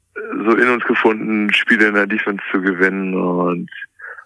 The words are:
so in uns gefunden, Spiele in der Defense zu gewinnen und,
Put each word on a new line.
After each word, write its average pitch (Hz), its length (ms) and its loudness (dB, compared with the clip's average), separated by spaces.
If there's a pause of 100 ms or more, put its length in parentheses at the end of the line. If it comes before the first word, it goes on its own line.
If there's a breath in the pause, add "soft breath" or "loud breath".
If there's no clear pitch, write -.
(140)
so 107 420 -2
in 123 120 4
uns 120 160 0
gefunden, 110 680 0
Spiele 107 360 2
in 104 60 0
der 101 120 2
Defense 101 440 -2
zu 98 120 0
gewinnen 92 520 0
und, 90 560 0 (560 loud breath)